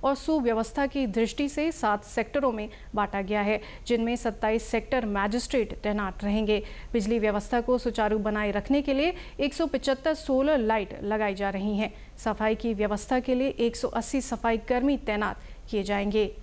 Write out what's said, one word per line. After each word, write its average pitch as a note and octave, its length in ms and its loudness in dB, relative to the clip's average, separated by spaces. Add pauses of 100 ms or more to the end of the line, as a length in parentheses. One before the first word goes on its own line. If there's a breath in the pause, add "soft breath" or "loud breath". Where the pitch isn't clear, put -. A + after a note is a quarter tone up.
और C#4 100 6
सुव्यवस्था B3+ 720 2
की C4+ 200 0
दृष्टि A3+ 420 0
से D4+ 240 0
सात G#3 320 0
सेक्टरों B3 480 0
में G#3+ 180 -6 (240 loud breath)
बांटा G3+ 280 0
गया G#3 180 0
है, G#3 200 2 (260 loud breath)
जिनमें A#3 300 2
सत्ताईस A3 460 0
सेक्टर A#3 440 0
मजिस्ट्रेट G#3 680 0
तैनात G#3 520 -2
रहेंगे। G#3 380 2 (300 loud breath)
बिजली A3+ 260 2
व्यवस्था G#3 420 2
को B3 180 2
सुचारू A3 400 0
बनाए G#3 320 0
रखने A#3+ 320 2
के C#4+ 120 0
लिए D#4+ 200 2 (260 loud breath)
एक C#4 140 0
सौ E4 120 0
पचहत्तर C4+ 480 0
सोलर C#4 440 2
लाइट A3 440 0
लगाई G#3 320 0
जा G3 160 -2
रही G3+ 260 -2
हैं। G#3 180 -2 (240 loud breath)
सफाई A3 360 0
की A3+ 200 -2
व्यवस्था G#3 460 0
के B3+ 140 0
लिए C4 140 2
एक A#3 280 0
सौ - 120 -2
अस्सी A#3+ 320 0
सफाई A3+ 380 0
कर्मी B3+ 380 2
तैनात G#3 440 -2 (300 loud breath)
किए G#3 120 0
जाएंगे। G3+ 600 0